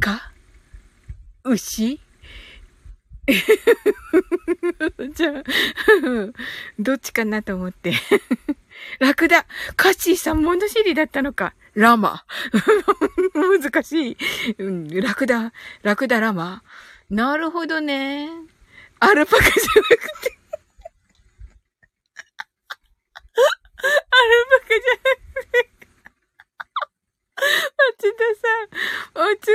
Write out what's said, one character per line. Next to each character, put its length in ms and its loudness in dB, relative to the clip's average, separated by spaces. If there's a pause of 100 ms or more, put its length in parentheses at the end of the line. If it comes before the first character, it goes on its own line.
鹿？ 320 -6 (1120)
牛？ 580 -2 (1300)
<laughs> 1900 0
じ 120 -2
ゃ 40 -2
あ、 140 -10
<laughs> 80 -10 (1300)
ど 160 -2
っ 40 -4
ち 140 -14
か 120 -2
な 180 -4
と 120 -8
思 140 -6
っ 40 -10
て。 220 -6 (540)
<laughs> 520 -12
ラ 140 4
ク 140 2
ダ。 180 2 (300)
カ 140 4
ッ 100 0
シ 120 2
ー 40 0
さ 160 -2
ん 100 0
物 260 0
知 160 2
り 100 0
だ 100 2
っ 40 -4
た 140 -4
の 100 -4
か。 220 -6 (200)
ラ 220 6
マ。 280 -2 (640)
<laughs> 440 -2
難 480 2
し 300 -4
い。 40 -18 (420)
う 120 -6
ん、 180 -8
ラ 260 -4
ク 120 -2
ダ。 260 -2 (300)
ラ 140 0
ク 120 -2
ダ 120 2
ラ 120 0
マ。 300 -8 (480)
な 260 0
る 140 -4
ほ 160 -6
ど 140 -4
ね。 480 -6 (720)
ア 80 6
ル 180 6
パ 100 4
カ 60 4
じ 60 6
ゃ 40 2
な 20 -2
く 60 2
て。 180 2
<laughs> 60 6 (4000)
ア 60 -6
ル 40 -2 (720)
パ 60 -14
カ 20 -6
じ 60 2
ゃ 40 4 (160)
な 60 -6 (420)
く 100 -20
て。 180 -2 (2250)
町 160 0
田 80 -2 (100)
さ 80 -12 (800)
ん。 60 2
あ 40 2
っ 80 -2
ち、 140 0